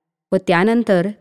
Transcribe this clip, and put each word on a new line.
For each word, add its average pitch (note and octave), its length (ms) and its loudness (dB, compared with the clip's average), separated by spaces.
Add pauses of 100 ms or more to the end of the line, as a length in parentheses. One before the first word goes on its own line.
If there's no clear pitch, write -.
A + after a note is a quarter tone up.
(320)
व F#3+ 40 -2 (120)
त्यानंतर G3 600 0 (140)